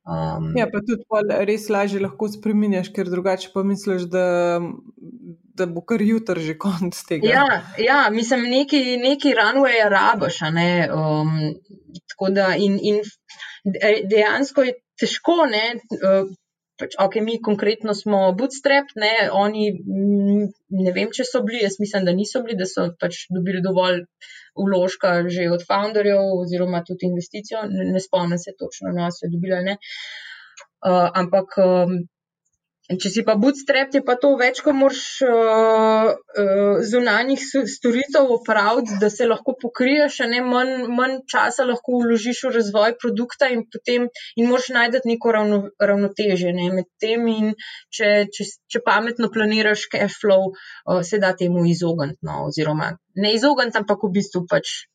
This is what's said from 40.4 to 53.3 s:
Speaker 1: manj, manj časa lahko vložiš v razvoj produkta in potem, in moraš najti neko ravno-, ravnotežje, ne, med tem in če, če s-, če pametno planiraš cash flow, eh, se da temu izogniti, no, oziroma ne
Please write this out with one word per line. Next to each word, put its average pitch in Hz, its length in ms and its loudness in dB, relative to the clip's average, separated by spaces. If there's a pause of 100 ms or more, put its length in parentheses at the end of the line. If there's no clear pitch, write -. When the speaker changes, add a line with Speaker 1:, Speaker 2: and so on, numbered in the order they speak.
Speaker 1:
manj, 254 320 0 (140)
manj 254 360 0
časa 233 400 0
lahko 247 320 -2
vložiš 233 460 0
v 262 100 -2
razvoj 214 440 2
produkta 240 520 -2
in 233 180 -2
potem, 240 440 -2 (240)
in 233 160 2
moraš 254 200 2
najti 240 340 0
neko 233 280 0
ravno-, 208 300 2 (160)
ravnotežje, 202 760 0
ne, 180 180 -2
med 185 240 -2
tem 226 300 -2
in 214 280 0 (320)
če, 208 260 0 (140)
če 202 180 -10
s-, - 220 -12
če - 180 -4
pametno 233 480 0
planiraš 214 560 0
cash - 320 -4
flow, 190 320 4 (300)
eh, 180 220 0
se 214 160 -2
da 190 140 2
temu 175 320 2
izogniti, 165 560 0
no, 147 220 -6
oziroma 151 480 -2 (220)
ne 208 180 0